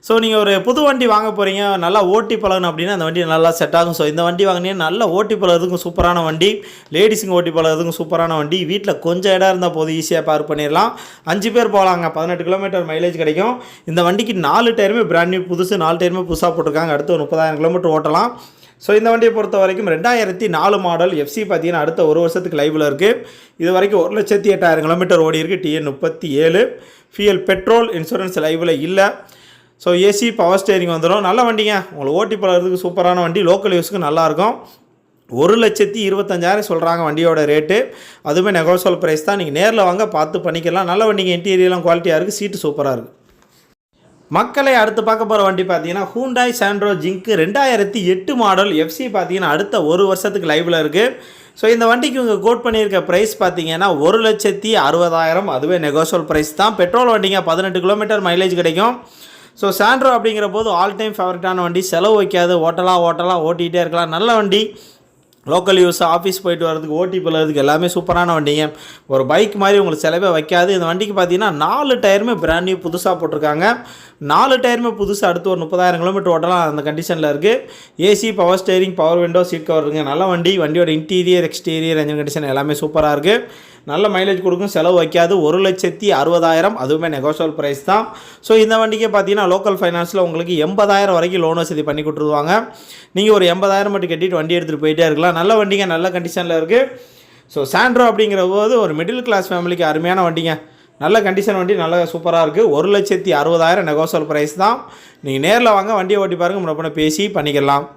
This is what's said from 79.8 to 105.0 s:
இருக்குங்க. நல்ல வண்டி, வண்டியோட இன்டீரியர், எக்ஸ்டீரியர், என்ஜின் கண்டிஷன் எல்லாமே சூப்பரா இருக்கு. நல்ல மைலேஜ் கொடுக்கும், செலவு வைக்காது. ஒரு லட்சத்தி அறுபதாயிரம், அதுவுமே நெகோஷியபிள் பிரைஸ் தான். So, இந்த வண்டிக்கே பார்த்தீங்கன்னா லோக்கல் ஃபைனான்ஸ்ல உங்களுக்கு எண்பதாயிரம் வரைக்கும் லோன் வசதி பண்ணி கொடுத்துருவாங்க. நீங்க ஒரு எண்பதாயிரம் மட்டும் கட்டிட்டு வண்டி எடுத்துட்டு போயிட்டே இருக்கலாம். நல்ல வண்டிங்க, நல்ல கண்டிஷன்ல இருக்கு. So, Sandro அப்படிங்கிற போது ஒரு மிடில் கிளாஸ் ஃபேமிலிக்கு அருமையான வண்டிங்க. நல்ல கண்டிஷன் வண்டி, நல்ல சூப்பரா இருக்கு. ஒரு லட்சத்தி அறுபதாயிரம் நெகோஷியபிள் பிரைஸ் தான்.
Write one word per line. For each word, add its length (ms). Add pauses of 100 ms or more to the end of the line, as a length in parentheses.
இருக்குங்க. 260
நல்ல 220
வண்டி, 200 (100)
வண்டியோட 360
இன்டீரியர், 520
எக்ஸ்டீரியர், 520
என்ஜின் 180
கண்டிஷன் 320
எல்லாமே 280
சூப்பரா 360
இருக்கு. 180 (560)
நல்ல 220
மைலேஜ் 320
கொடுக்கும், 300
செலவு 260
வைக்காது. 320 (140)
ஒரு 180
லட்சத்தி 420 (120)
அறுபதாயிரம், 640
அதுவுமே 320
நெகோஷியபிள் 420
பிரைஸ் 320
தான். 160 (420)
So, 60 (100)
இந்த 180
வண்டிக்கே 340
பார்த்தீங்கன்னா 380
லோக்கல் 280
ஃபைனான்ஸ்ல 460
உங்களுக்கு 280 (120)
எண்பதாயிரம் 500
வரைக்கும் 280
லோன் 180
வசதி 260
பண்ணி 160
கொடுத்துருவாங்க. 480 (640)
நீங்க 200
ஒரு 160
எண்பதாயிரம் 420
மட்டும் 180
கட்டிட்டு 260
வண்டி 180
எடுத்துட்டு 280
போயிட்டே 240
இருக்கலாம். 300
நல்ல 200
வண்டிங்க, 260 (100)
நல்ல 200
கண்டிஷன்ல 460
இருக்கு. 180 (760)
So, 60 (120)
Sandro 380
அப்படிங்கிற 320 (120)
போது 180 (120)
ஒரு 160
மிடில் 260
கிளாஸ் 240
ஃபேமிலிக்கு 400
அருமையான 360
வண்டிங்க. 280 (480)
நல்ல 220
கண்டிஷன் 340
வண்டி, 140 (100)
நல்ல 120 (180)
சூப்பரா 320
இருக்கு. 180 (140)
ஒரு 180
லட்சத்தி 360 (100)
அறுபதாயிரம் 480
நெகோஷியபிள் 420
பிரைஸ் 320
தான். 140 (480)